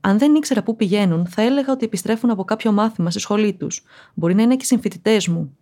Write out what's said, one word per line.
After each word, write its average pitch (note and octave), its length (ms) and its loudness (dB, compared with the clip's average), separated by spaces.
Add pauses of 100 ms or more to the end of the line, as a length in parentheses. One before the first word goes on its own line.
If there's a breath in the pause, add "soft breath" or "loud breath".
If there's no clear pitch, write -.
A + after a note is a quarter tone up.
Αν G3+ 160 2
δεν D4 180 4
ήξερα D4 280 0
πού A3+ 120 -4
πηγαίνουν, F3+ 520 0
θα G#3 140 -4
έλεγα C4+ 320 0
ότι C4 120 -2
επιστρέφουν A3 440 -2
από F#3+ 140 -2
κάποιο A3 280 -2
μάθημα G3+ 400 0
στη - 80 -6
σχολή G#3 340 0
τους. - 300 -10 (300 soft breath)
Μπορεί E3+ 220 0
να G#3+ 60 4
είναι B3 140 4
και C4 100 -8
συμφοιτητές G#3+ 640 0
μου. E3 340 -4